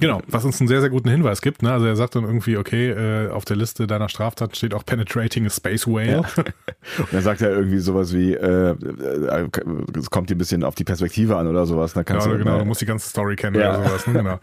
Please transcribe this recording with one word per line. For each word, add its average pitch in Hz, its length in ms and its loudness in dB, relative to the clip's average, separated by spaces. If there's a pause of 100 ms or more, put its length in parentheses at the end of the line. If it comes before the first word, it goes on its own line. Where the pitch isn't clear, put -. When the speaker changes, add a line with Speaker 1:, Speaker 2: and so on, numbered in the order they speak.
Speaker 1:
Genau, 135 260 2
was 117 160 -2
uns 127 160 -2
einen 127 80 4
sehr, 135 140 4
sehr 139 80 2
guten 127 180 0
Hinweis 127 340 2
gibt, 143 220 -2
ne? 120 80 2
Also 120 140 2
er 110 100 2
sagt 117 200 0
dann 117 100 0
irgendwie, 113 320 0
„Okay, 117 320 0
äh, 110 400 -2
auf 98 160 -6
der 104 100 -2
Liste 110 320 -2
deiner 104 220 -2
Straftaten 110 460 -4
steht 110 180 -4
auch 101 120 -6
penetrating 113 600 0
a 104 40 0
space - 380 -2
whale.“ 113 240 2
Speaker 2:
Ja. 143 80 4
<laughs> - 800 -4
Und - 160 -2
dann 95 80 2
sagt 104 200 2
er 104 100 4
irgendwie 98 280 2
sowas 92 340 2
wie, 90 200 4
äh, 90 380 4
äh, 71 760 -2 (500)
„Es 71 120 -6
kommt 92 200 -2
dir 95 60 2
ein 87 40 -2
bisschen 87 260 0
auf 67 100 -2
die - 80 -4
Perspektive 95 540 0
an“ 82 100 0
oder 87 180 2
sowas. 82 280 0
Da 87 100 -2
kannst 104 240 0
Speaker 1:
Ja, 110 60 2
Speaker 2:
du, 107 60 0
Speaker 1:
genau, 107 160 2
Speaker 2:
ne? - 40 2
Speaker 1:
du 104 60 0
musst 110 160 -2
die - 40 -2
ganze 110 220 -4
Story 104 300 -2
kennen 101 200 -2
Speaker 2:
Ja. 104 220 4
Speaker 1:
oder 98 80 0
sowas, 95 200 0
ne? 120 60 2
Genau. 98 280 0